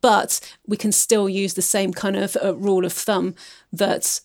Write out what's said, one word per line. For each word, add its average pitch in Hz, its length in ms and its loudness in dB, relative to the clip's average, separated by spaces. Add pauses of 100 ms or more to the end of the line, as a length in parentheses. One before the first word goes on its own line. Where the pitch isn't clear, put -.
but 214 400 4 (260)
we 208 80 -2
can 208 160 -2
still 202 380 2
use 190 240 -2
the 190 80 -4
same 196 320 0
kind 196 240 -2
of, 196 260 -2
uh, 190 120 2
rule 190 280 2
of 175 80 -2
thumb 190 420 -2 (380)
that - 540 -2